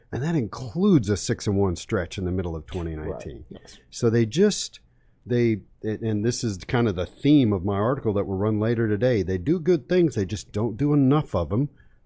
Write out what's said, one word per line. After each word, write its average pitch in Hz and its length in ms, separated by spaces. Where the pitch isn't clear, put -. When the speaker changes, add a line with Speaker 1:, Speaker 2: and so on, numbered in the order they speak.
Speaker 1:
And 123 120
that 165 120
includes 131 760
a 104 80
six - 300
and 101 100
one 95 200
stretch 92 420
in 92 80
the 90 60
middle 87 220
of 78 120
twenty 82 280
nineteen. 76 560
Speaker 2:
Right. - 120
Yes. - 160
Speaker 1:
So - 220
they 117 160
just, 185 540
they, 117 360
and, 107 200
and 107 200
this 120 220
is 101 200
kind 120 220
of 95 100
the 90 100
theme 139 480
of 90 100
my 101 140
article 117 340
that 98 140
will 95 100
run 104 240
later 113 280
today. 107 340
They 92 160
do 147 200
good 160 300
things, 175 280
they 101 100
just - 260
don't 110 240
do 147 160
enough 143 420
of 85 160
'em, 127 200